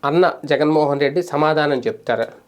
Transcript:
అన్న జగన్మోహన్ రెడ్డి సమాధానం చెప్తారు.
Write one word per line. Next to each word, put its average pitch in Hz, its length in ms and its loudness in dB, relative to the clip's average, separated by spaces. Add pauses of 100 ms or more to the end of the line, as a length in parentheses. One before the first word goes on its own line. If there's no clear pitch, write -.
అన్న 160 280 2 (120)
జగన్మోహన్ 151 540 2
రెడ్డి 147 240 0
సమాధానం 147 560 0
చెప్తారు. 113 460 -4 (220)